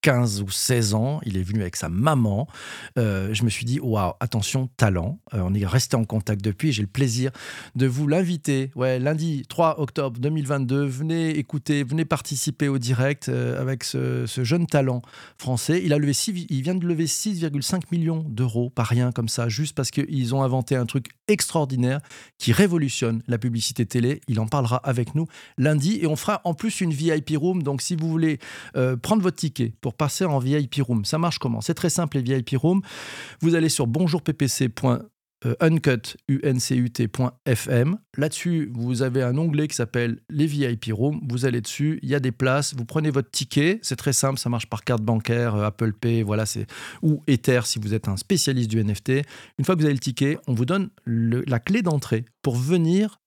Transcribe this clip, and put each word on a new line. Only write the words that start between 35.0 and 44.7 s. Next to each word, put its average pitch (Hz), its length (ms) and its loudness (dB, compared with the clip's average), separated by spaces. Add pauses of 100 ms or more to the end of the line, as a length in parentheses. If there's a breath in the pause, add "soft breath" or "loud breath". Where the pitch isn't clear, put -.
euh, 117 140 0
uncut, 151 560 2 (100)
U 135 160 2
N 131 160 2
C 127 160 0
U 123 160 2
T 120 160 -2
point 123 280 -2 (140)
F 123 200 2
M. 135 280 4 (200)
Là-dessus, 151 580 -2
vous 120 280 -2
avez 131 200 0
un 123 160 0
onglet 151 300 0
qui - 80 -6
s'appelle 120 420 0 (120)
les 151 180 2
V 143 240 0
I 113 40 -2
P 113 140 -6
Room. 127 380 0
Vous 120 160 -2
allez 123 160 0
dessus, 151 420 -2
il 135 60 -6
y 143 80 2
a - 20 2
des 127 140 0
places, 135 420 0
vous 123 100 -4
prenez 156 260 0
votre 135 200 0
ticket. 156 520 2
C'est - 120 -4
très 139 180 -2
simple, 135 280 0
ça - 80 -2
marche 120 180 -2
par - 160 -6